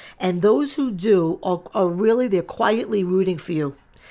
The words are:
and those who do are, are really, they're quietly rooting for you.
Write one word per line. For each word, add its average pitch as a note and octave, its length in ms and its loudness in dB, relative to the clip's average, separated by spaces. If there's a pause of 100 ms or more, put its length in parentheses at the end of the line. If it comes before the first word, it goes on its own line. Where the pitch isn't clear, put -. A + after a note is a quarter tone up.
(180)
and F3+ 220 -2
those B3+ 360 2
who C4+ 140 -2
do F3+ 520 2
are, F3+ 180 -2 (140)
are F#3 140 2
really, A3 400 2
they're F#3+ 120 0
quietly G#3+ 640 -2
rooting F3+ 320 0
for D#3+ 160 -10
you. D3 220 -4 (360)